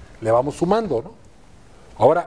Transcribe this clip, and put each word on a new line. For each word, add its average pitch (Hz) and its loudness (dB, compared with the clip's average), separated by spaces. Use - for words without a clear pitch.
le 113 -2
vamos 131 0
sumando, 180 -2
¿no? 165 -14
Ahora, 165 2